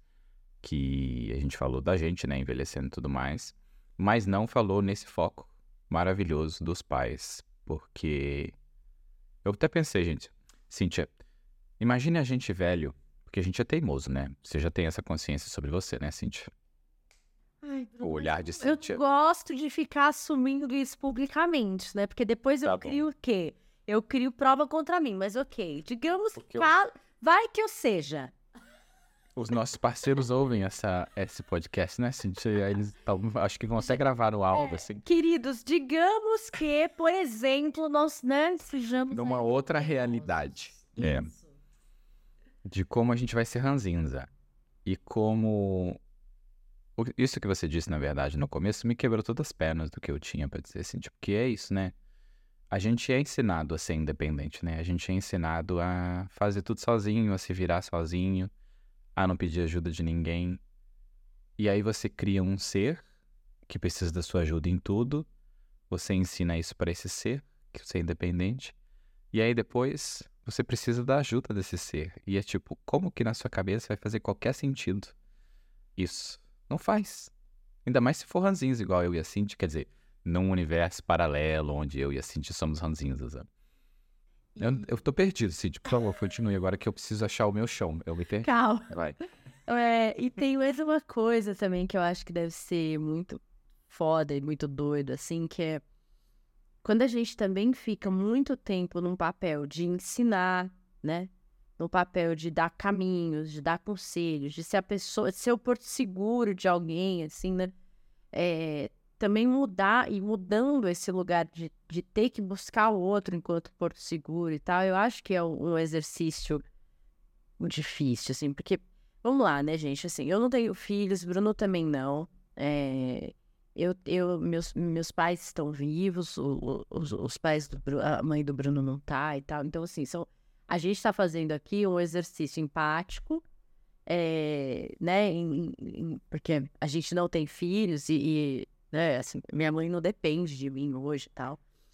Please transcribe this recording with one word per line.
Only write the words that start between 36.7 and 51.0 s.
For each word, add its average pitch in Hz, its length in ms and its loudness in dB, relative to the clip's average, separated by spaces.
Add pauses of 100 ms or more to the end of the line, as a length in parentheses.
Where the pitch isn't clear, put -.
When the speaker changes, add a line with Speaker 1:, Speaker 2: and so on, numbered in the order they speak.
Speaker 2:
por 330 160 4
exemplo, 285 760 0
nós, 294 340 2
né, 294 360 2
sejamos 254 560 -2
Speaker 1:
Numa 123 240 0
Speaker 2:
aí 120 60 2
Speaker 1:
outra 135 340 2
Speaker 2:
teimosos. 151 160 0
Speaker 1:
realidade. 113 800 -2 (220)
É. 73 240 2
Speaker 2:
Isso. - 240 -10 (1200)
Speaker 1:
De 95 180 -2
como 120 280 2
a 117 40 2
gente 120 180 -2
vai 117 100 2
ser 120 160 -4
ranzinza. 85 680 0 (560)
E 95 120 0
como 107 1040 0 (960)
o, 117 80 0 (120)
isso - 240 2
que - 60 -6
você 98 220 0
disse, 80 220 -2
na 78 80 0
verdade, 69 400 -2
no 71 100 0
começo, 95 380 -2
me 117 80 2
quebrou 113 280 2
todas 123 260 -4
as - 40 -12
pernas 80 380 -2
do - 100 -12
que - 100 -6
eu 71 80 -2
tinha 71 300 -6
pra - 120 -8
dizer, - 200 -12
assim, - 180 -8
tipo, - 220 -12